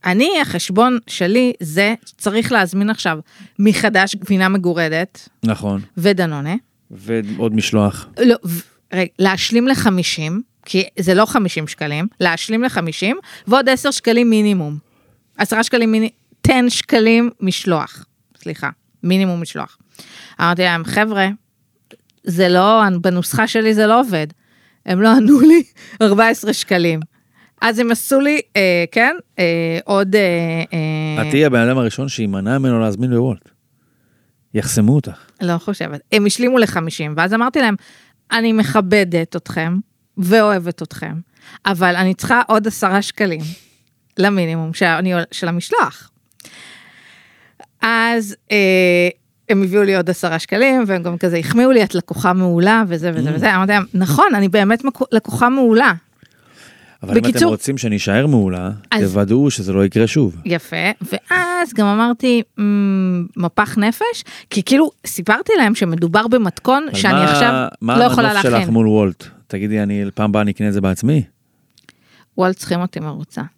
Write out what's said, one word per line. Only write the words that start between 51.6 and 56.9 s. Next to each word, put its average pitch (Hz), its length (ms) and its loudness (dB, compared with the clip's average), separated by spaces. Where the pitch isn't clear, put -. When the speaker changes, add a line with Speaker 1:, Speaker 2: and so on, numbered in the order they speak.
Speaker 1:
לי, 226 120 6
"את - 100 -8
לקוחה 175 380 -2
מעולה", 185 560 2
וזה 170 260 -4
וזה 156 160 -2
Speaker 2:
Mm. 156 40 -2
Speaker 1:
וזה. 196 220 0
אמרתי 190 160 0
להם, 202 120 2
"נכון, 208 400 2
אני 196 140 2
באמת 208 360 2
מקו-, 269 280 -4
לקוחה 240 360 0
מעולה." 247 440 4